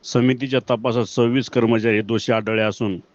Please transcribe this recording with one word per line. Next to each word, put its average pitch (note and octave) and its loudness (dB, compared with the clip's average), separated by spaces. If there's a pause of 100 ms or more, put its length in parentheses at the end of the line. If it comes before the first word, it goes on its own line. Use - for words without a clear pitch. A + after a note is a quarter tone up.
समितीच्या B2+ 0 (100)
तपासात A#2 0
सव्वीस A#2+ 0
कर्मचारी A2+ 2
हे G#2+ 2
दोषी A2 -2
आढळले A2 0
असून G2+ -2 (140)